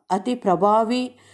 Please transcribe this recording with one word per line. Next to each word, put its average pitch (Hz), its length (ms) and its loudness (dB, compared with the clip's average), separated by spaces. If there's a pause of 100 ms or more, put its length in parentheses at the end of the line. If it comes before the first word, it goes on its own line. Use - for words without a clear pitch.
(120)
ಅತಿ 202 240 -2
ಪ್ರಭಾವಿ 220 840 0 (160)